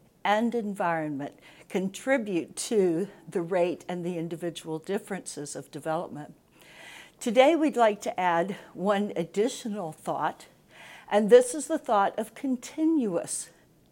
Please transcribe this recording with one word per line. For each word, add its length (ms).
and 300
environment 800
contribute 880
to 500
the 140
rate 440
and 160
the 140
individual 640
differences 760
of 160
development. 640
Today, 340
we'd 220
like 240
to 180
add 380
one 420
additional 760
thought, 540
and 180
this 260
is 120
the 120
thought 400
of 160
continuous 1160